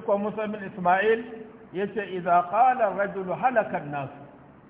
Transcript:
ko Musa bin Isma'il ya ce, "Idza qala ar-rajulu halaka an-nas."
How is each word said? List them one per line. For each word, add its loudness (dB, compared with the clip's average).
ko 2
Musa -4
bin -6
Isma'il 2
ya -4
ce, -6
"Idza 4
qala 4
ar-rajulu -2
halaka 0
an-nas." -8